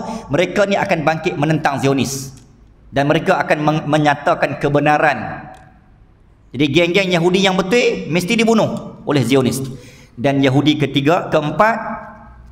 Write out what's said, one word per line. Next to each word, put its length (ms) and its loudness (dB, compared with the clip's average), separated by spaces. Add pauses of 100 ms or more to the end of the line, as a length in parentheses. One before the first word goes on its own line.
(320)
mereka 320 0
ni 160 0
akan 240 -2
bangkit 320 -2
menentang 480 0
Zionis. 560 -2 (480)
Dan 240 0
mereka 240 2
akan 320 0
meng-, 160 0
menyatakan 720 0
kebenaran. 960 0 (1040)
Jadi, 160 0
geng-geng 400 2
Yahudi 320 2
yang 160 2
betul 480 0
mesti 320 0
dibunuh 640 0
oleh 240 0
Zionis. 320 2 (560)
Dan 240 -2
Yahudi 400 2
ketiga, 480 0
keempat, 480 0 (760)